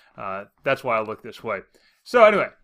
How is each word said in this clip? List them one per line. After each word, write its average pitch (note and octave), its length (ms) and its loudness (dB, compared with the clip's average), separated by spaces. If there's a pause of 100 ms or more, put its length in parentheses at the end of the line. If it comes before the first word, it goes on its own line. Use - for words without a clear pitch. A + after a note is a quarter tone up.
(160)
uh, G2+ 280 -12 (200)
that's C3+ 180 -2
why A#2+ 140 -2
I A2 60 -2
look G#2+ 200 -10
this - 220 -18
way. G#2 160 -6 (440)
So A#3+ 200 4
anyway, G3 240 4 (160)